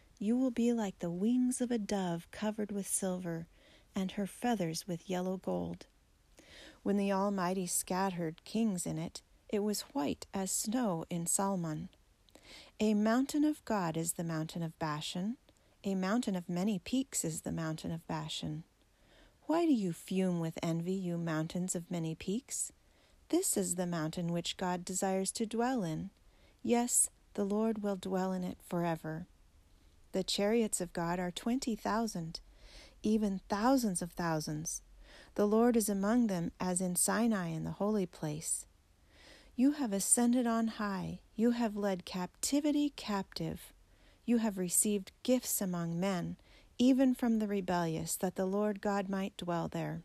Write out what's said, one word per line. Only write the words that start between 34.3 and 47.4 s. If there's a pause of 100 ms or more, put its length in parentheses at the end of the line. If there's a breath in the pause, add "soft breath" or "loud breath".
The
Lord
is
among
them
as
in
Sinai
in
the
holy
place. (920 loud breath)
You
have
ascended
on
high. (160)
You
have
led
captivity
captive. (520 soft breath)
You
have
received (120)
gifts
among
men, (400 soft breath)
even
from
the